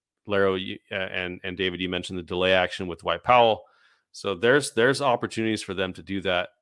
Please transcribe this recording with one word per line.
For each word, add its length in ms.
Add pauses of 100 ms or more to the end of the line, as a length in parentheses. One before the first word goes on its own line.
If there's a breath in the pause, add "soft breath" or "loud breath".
(260)
Laro, 300
you, 220 (120)
uh, 60
and, 460
and 140
David, 240
you 80
mentioned 300
the 40
delay 300
action 340
with 140
Dwight 240
Powell. 400 (480 soft breath)
So 220
there's, 380
there's 280
opportunities 600
for 100
them 220
to 80
do 180
that. 300 (120)